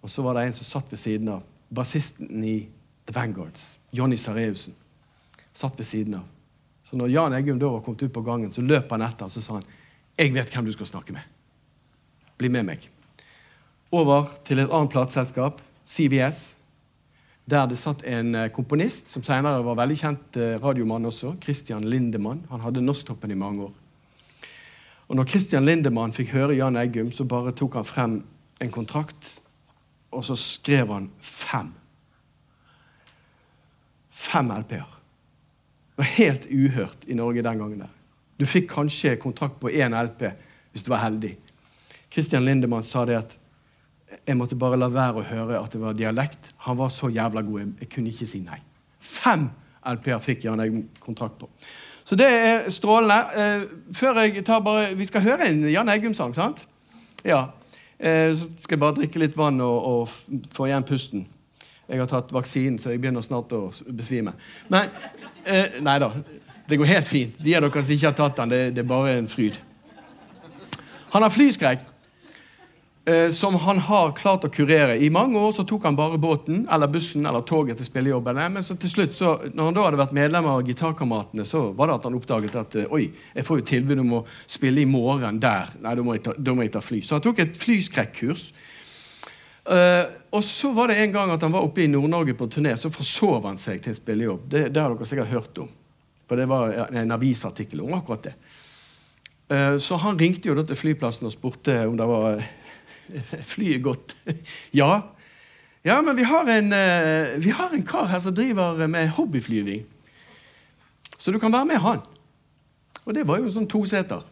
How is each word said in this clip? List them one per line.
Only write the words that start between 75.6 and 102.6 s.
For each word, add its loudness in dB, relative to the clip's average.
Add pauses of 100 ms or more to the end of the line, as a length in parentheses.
tok -2
han 2
bare 0
båten, 0
eller 4
bussen, -2
eller 0
toget 0
til -8
spillejobbene, 0
men -4
så -8
til -4
slutt, 0
så, 4 (180)
når 0
han 0
da 4
hadde 4
vært 0
medlem 4
av 2
Gitarkameratene, -2
så 0
var 2
det 0
at -6
han -2
oppdaget -2
at, -8
eh, -4
«Oi, 2 (280)
jeg -4
får 2
jo -8
tilbud 2
om 2
å -12 (220)
spille 2
i 4
morgen 2
der. 2
Nei, -2
da 0
må 0
jeg -6
ta, -4
da 0
må 2
jeg -6
ta -4
fly.» -4
Så -2
han -4
tok 4
et -2
flyskrekkurs. -2 (1120)
Eh, 6 (300)
og 2
så -2
var 4
det 4
en 2
gang 2
at 0
han 2
var 2
oppe 2
i 4
Nord-Norge 2
på -4
turné, 0
så -6
forsov 0
han -8
seg -8
til -6
en -10
spillejobb. -2
Det, 2
det 2
har 0
dere -4
sikkert -4
hørt -6
om. -14 (560)
For -2
det 0
var, 2
ja, -4 (160)
en 0
avisartikkel -2
om -6
akkurat -8
det. -18 (1200)
Eh, 2
så -2
han 0
ringte 2
jo 2
da 0
til -6
flyplassen -2
og -8
spurte -2 (100)
om -2
det 0
var, 2
eh, -14 (100)